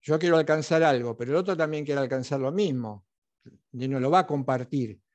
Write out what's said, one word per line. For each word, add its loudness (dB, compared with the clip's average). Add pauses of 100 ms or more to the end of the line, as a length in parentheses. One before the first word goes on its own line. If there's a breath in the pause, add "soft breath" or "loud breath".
Yo 0
quiero 4
alcanzar 2
algo, 2
pero -6
el 2
otro 0
también -2
quiere 0
alcanzar -4
lo -2
mismo. -4 (640)
Y -6
no -2
lo 2
va 6
a 2
compartir -4 (140)